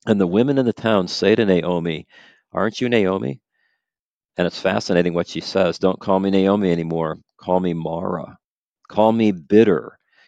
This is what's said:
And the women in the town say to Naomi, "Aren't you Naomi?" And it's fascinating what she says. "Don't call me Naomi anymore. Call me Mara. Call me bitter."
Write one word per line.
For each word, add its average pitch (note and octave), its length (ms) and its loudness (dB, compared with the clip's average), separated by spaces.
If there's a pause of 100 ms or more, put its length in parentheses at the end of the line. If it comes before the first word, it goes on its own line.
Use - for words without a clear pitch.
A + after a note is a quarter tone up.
And G#2 120 2
the F#2+ 60 4
women A#2+ 320 0
in C3 80 0
the A2+ 80 0
town G2+ 340 0
say G2 280 0
to A2 100 0
Naomi, E2+ 600 0 (440)
"Aren't G#2+ 300 -4
you B2 80 -4
Naomi?" G#2+ 500 -2 (1000)
And F2+ 100 0
it's - 120 -8
fascinating F#2 540 0
what F2 140 -4
she - 140 -8
says. F#2 360 -2
"Don't F#2 220 0
call F#2+ 200 0
me G2 120 0
Naomi G2 400 2
anymore. E2 480 -4 (180)
Call F#2 220 -2
me F2+ 140 -2
Mara. E2 640 -8 (500)
Call A2 240 2
me A2 200 2
bitter." F#2+ 680 2 (280)